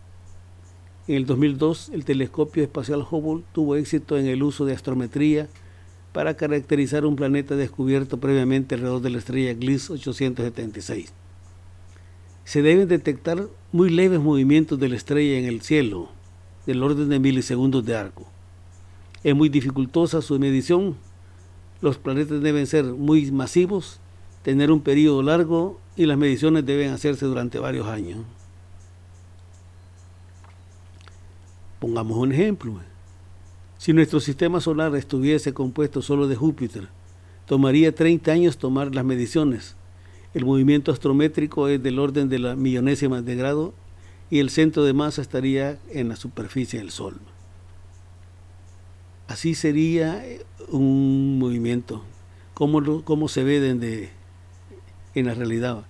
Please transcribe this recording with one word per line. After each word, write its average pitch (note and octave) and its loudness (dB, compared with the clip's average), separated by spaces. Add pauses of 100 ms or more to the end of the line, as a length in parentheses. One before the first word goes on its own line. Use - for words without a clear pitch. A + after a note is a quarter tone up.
(1080)
en D3+ 0
el C3 0
dos C3+ 0
mil C#3+ 2
dos D#3 -2
el F#3 -6
telescopio D3 -2
espacial C#3 -4
Hubble D#3 -4 (100)
tuvo D3 0
éxito D3 -2
en C3+ 0
el C3 -2
uso C#3+ -2
de C3+ -2
astrometría D3 -2 (640)
para D#3 -2
caracterizar D3 0
un D3 2
planeta C#3 0
descubierto C3+ -2
previamente C3+ 2
alrededor B2+ -2
de B2+ -2
la A#2+ -4
estrella B2+ -2
Gliese C3 -2
ochocientos B2+ -4
setenta A2+ -8
y - -12
seis. A2 -10 (1300)
Se D3 0
deben F3 6
detectar E3+ -2 (240)
muy F3+ 4
leves F3+ 4
movimientos D3 4
de C3+ 0
la B2 -2
estrella C#3+ 0
en B2+ -4
el A#2 -6
cielo, G#2 0 (560)
del B2+ 0
orden D3 0
de C#3 2
milisegundos C3 2
de A#2 -2
arco. G2 -10 (960)
Es C#3+ 4
muy D3+ 6
dificultosa C#3 0
su C#3 -2
medición. C#3 2 (840)
Los C3+ 0
planetas D3 -4
deben D3 0
ser D3+ 0
muy C#3+ 2
masivos, F3 0 (440)
tener C#3+ 4
un D3+ 4
periodo C#3 4
largo E3 0 (160)
y E3+ 2
las D3 2
mediciones D3 2
deben C#3+ 0
hacerse C#3 -2
durante B2 -4
varios B2+ -4
años. G#2+ -8 (3500)
Pongamos A#2 -4
un B2+ 2
ejemplo. C3+ 0 (960)
Si - 2
nuestro D#3 4
sistema E3+ 0
solar D#3 0
estuviese C#3+ 0
compuesto C#3 -2
solo C#3+ 0
de C3+ 0
Júpiter, A#2+ -2 (560)
tomaría C#3+ 4
treinta D#3+ 2
años E3+ 4
tomar C3+ -2
las B2+ -2
mediciones. B2+ -2 (580)
El B2+ -4
movimiento C#3 2
astrométrico D3 0
es C#3+ 0
del C3 -2
orden C#3 0
de B2+ -2
la B2+ -4
millonésima C3 0
de A#2+ -6
grado C#3+ -4 (560)
y D3 2
el C3+ 2
centro D#3 2
de C#3 4
masa D3 -2
estaría C3+ -2 (140)
en B2+ -4
la A2+ -8
superficie A#2+ -8
del F2+ -14
Sol. - -12 (2000)
Así - -4
sería, E3 0
eh, - -16 (240)
un C3+ 2
movimiento, A#2+ -2 (500)
como D3 2
lo, D3+ -4
como D3+ 0
se C3+ -2
ve C#3+ 2
desde, A#2 -2 (1040)
en C3 0
la A#2 -4
realidad. A#2 -4